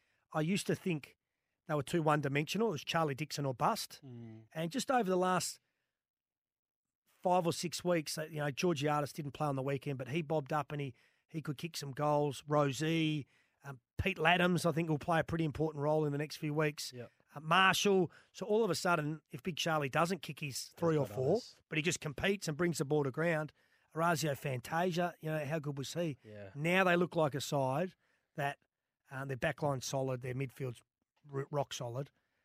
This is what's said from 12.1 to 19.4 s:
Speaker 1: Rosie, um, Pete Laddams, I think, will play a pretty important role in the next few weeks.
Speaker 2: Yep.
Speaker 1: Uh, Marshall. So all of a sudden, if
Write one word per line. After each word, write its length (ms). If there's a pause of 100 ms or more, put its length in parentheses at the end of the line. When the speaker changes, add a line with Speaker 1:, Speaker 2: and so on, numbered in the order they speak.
Speaker 1:
Rosie, 800 (420)
um, 120 (200)
Pete 180
Laddams, 460
I 60
think, 180
will 80
play 220
a 60
pretty 200
important 380
role 240
in 60
the 60
next 180
few 180
weeks. 400
Speaker 2:
Yep. 160 (240)
Speaker 1:
Uh, 80
Marshall. 720 (200)
So 140
all 160
of 80
a 60
sudden, 440 (120)
if 100